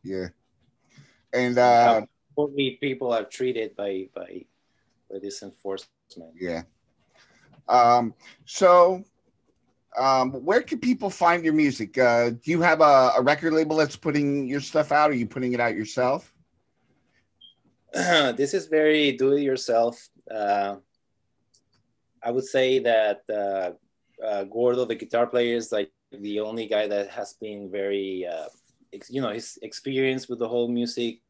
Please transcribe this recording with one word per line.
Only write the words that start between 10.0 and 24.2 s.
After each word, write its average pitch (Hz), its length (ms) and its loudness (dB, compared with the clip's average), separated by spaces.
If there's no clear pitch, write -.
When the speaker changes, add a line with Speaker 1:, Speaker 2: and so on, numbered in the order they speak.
Speaker 1:
where 151 300 0
can 262 180 -8
people 240 300 -2
find 175 340 2
your 160 100 0
music? 139 440 0
Uh, 120 320 4
do 120 220 -8
you 170 100 0
have 160 200 4
a, 135 360 8
a 131 40 2
record 151 320 0
label 156 240 0
that's 147 180 0
putting 143 520 -2
your 139 140 -4
stuff 151 300 -2
out? 151 200 4
Are 139 40 -2
you 117 120 -2
putting 123 260 -4
it 120 60 -4
out 117 160 0
yourself? 127 580 -4
Speaker 2:
<clears throat> - 0 -
This 147 600 2
is 170 140 -4
very 151 460 2
do-it-yourself. 127 960 0
Uh, 101 460 -2
I 120 100 -4
would 127 140 -4
say 131 340 0
that, 110 480 0
uh, 98 440 -4